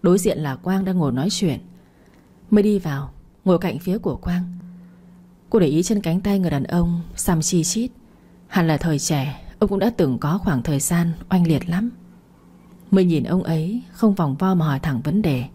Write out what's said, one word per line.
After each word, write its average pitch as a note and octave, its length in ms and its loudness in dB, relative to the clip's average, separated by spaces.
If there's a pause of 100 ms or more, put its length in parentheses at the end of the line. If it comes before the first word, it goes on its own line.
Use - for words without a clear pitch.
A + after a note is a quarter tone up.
Đối F3+ 160 4
diện F3+ 200 0
là C#3+ 180 -4
Quang F#3+ 300 -2
đang F#3 120 0
ngồi D3 140 2
nói C3+ 200 0
chuyện. D#3+ 280 -2 (920)
Mây G#3 120 6
đi G#3 160 2
vào, D3 320 -6 (340)
ngồi F3+ 140 4
cạnh D#3+ 200 -4
phía F3 180 -2
của D#3 180 -4
Quang. F3+ 280 -2 (1040)
Cô A2+ 100 2
để E3 80 4
ý D#3 160 2
trên G#3 180 0
cánh E3+ 200 -2
tay G3+ 180 0
người E3+ 120 0
đàn C#3 120 -2
ông E3+ 380 0 (140)
xăm E3 260 0
chi E3 220 0
chít. A3+ 280 -2 (560)
Hẳn E3+ 200 0
là D3+ 100 2
thời D3+ 220 0
trẻ, C#3+ 420 -2 (180)
ông G3+ 100 2
cũng G3 100 0
đã G#3+ 180 2
từng C3 220 2
có D#3 180 0
khoảng D3+ 260 0
thời C#3+ 160 0
gian E3+ 320 0 (180)
oanh F3 180 4
liệt D#3+ 220 0
lắm. G3+ 200 -2 (1000)
Mây F#3+ 140 6
nhìn E3 180 2
ông F3+ 200 0
ấy, E3 380 -2 (100)
không G#3+ 220 2
vòng D3+ 220 0
vo F#3+ 200 0
mà D#3+ 100 2
hỏi C#3+ 140 0
thẳng C3 220 -2
vấn F3 200 0
đề. C3 340 0